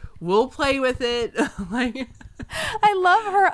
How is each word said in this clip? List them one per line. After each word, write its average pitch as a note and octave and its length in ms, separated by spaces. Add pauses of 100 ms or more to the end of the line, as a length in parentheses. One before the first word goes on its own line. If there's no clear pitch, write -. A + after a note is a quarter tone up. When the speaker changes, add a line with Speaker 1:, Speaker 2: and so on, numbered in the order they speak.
(220)
Speaker 1:
We'll G3+ 260
play C#4 320
with B3+ 220
it. A#3+ 320 (120)
<laughs> G3 240
Like, A#3+ 380 (720)
Speaker 2:
I G#4 120
love F#4+ 380
her. G4 220